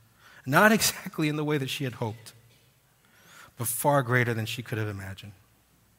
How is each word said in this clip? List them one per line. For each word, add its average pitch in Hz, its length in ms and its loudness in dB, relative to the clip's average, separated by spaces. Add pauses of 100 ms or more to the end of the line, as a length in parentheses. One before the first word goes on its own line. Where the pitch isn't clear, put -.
(460)
Not 180 260 6
<laughs> 214 60 4
exactly - 500 -2
in 151 80 -2
the 151 80 -2
way 147 140 0
that 131 100 -2
she - 160 -6
had 123 100 -4
hoped, 110 380 -8 (1300)
but 120 80 -6
far 143 360 2
greater 120 300 2
than 110 140 -4
she - 160 -8
could 110 160 -8
have 107 100 -4
imagined. 98 440 -12 (680)